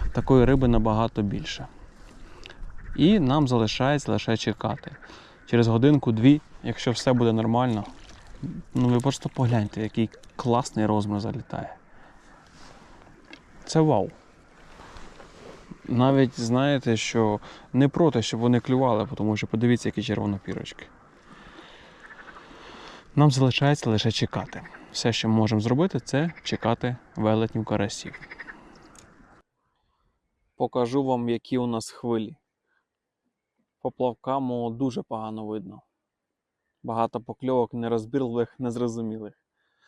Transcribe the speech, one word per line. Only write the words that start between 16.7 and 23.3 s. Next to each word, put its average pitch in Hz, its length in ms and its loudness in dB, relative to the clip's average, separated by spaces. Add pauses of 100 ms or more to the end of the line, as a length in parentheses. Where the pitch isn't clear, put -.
що 110 420 0 (340)
не 135 140 4
проти, 139 340 2
щоб 113 180 -4
вони 120 200 4
клювали, 127 560 0
тому 107 220 0
що - 100 -6
подивіться, 120 420 0
які 104 140 -4
червонопірочки. 104 800 -6 (2250)
Нам 143 160 6